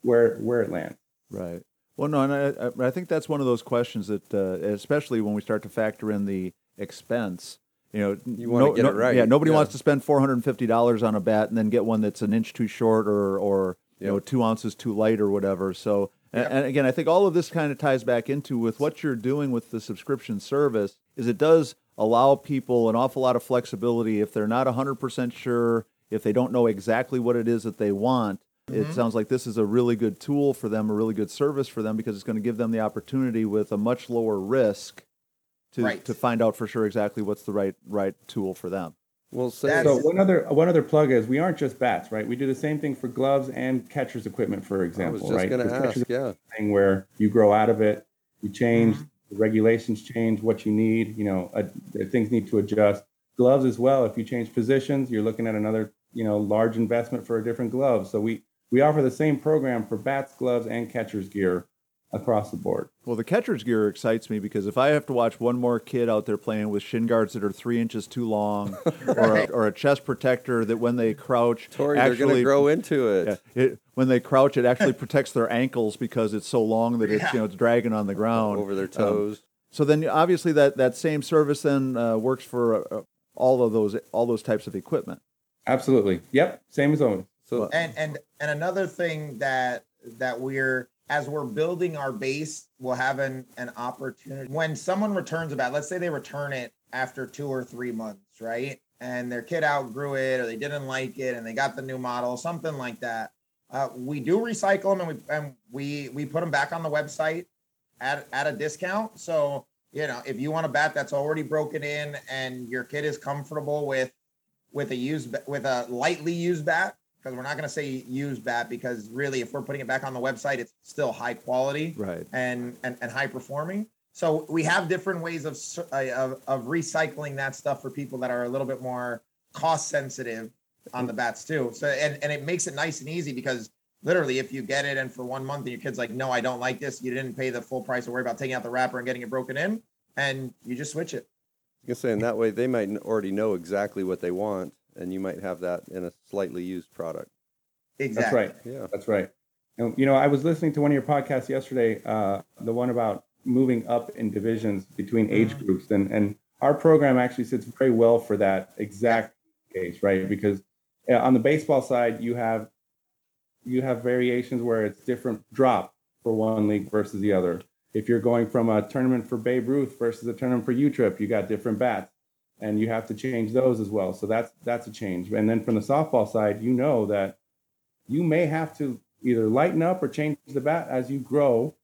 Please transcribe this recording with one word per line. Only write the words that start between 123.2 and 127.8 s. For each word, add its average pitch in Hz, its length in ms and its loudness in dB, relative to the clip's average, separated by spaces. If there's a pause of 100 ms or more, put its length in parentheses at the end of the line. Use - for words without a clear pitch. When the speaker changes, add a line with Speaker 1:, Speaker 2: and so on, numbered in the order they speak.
Speaker 4:
performing. 151 600 -8 (240)
So 156 360 -2
we 160 140 -2
have 170 260 2
different 180 340 -2
ways 165 220 -8
of 151 100 -8
s-, - 240 -14
uh, 135 380 -4
of, 131 300 -4
of 131 200 -4
recycling 151 720 -4
that 135 200 -6
stuff 139 260 -6